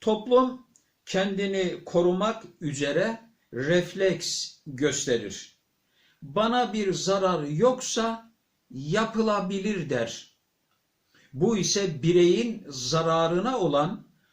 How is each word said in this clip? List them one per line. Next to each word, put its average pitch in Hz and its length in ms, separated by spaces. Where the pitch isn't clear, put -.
Toplum 247 640
kendini 190 800
korumak 180 580
üzere 147 680
refleks 175 1040
gösterir. 123 920
"Bana 214 520
bir 202 200
zarar 180 500
yoksa 226 880
yapılabilir." 196 1200
der. 120 400
Bu 196 240
ise 170 460
bireyin 180 640
zararına 165 880
olan, 156 500